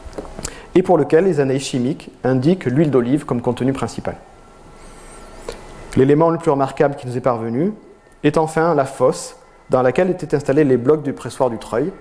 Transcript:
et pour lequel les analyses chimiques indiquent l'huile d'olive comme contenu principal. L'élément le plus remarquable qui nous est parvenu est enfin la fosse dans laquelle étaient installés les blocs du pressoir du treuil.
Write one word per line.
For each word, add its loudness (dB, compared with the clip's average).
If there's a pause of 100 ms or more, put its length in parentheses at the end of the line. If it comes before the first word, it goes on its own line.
(760)
et 6
pour 2
lequel 4
les 0
analyses 0
chimiques -4 (120)
indiquent 2
l'huile 2
d'olive 2
comme -4
contenu -2
principal. -6 (1800)
L'élément 4
le -2
plus -2
remarquable 0
qui -14
nous -8
est -6
parvenu -2 (500)
est 2
enfin 0
la 2
fosse -2 (340)
dans 2
laquelle 2
étaient -4
installés 2
les 4
blocs 2
du -4
pressoir -4
du -8
treuil. -4